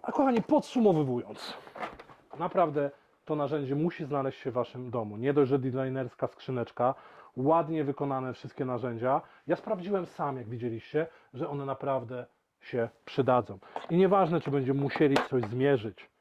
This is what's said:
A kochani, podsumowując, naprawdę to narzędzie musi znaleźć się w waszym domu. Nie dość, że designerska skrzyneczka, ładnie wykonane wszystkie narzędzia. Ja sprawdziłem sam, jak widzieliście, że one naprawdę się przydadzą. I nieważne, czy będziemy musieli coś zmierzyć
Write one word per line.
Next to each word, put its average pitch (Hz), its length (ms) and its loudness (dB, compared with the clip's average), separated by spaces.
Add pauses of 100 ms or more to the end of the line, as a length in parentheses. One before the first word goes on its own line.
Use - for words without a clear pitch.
A - 100 -6
kochani, 254 300 4
podsumowując, 165 1120 2 (800)
naprawdę 160 520 0 (340)
to 151 120 -2
narzędzie 143 380 -2
musi 160 300 -2
znaleźć 135 360 -4
się 131 100 -6
w 113 40 -10
waszym 123 360 -4
domu. 107 260 -6
Nie 131 160 0
dość, 139 180 4
że 139 80 4
designerska 131 680 -4
skrzyneczka, 123 680 -2 (420)
ładnie 156 480 2
wykonane 135 480 -4
wszystkie - 320 -8
narzędzia. 123 560 -2 (260)
Ja 165 100 0
sprawdziłem 185 500 -4
sam, 139 300 -6
jak 117 120 -10
widzieliście, 120 580 -4 (280)
że 147 140 -6
one 143 160 -6
naprawdę 131 600 -4 (340)
się 117 280 -2 (160)
przydadzą. 120 540 2 (320)
I 165 60 2
nieważne, 180 440 6
czy 143 100 -4
będziemy 139 300 2
musieli 139 360 4 (120)
coś 123 160 2
zmierzyć 120 640 0 (100)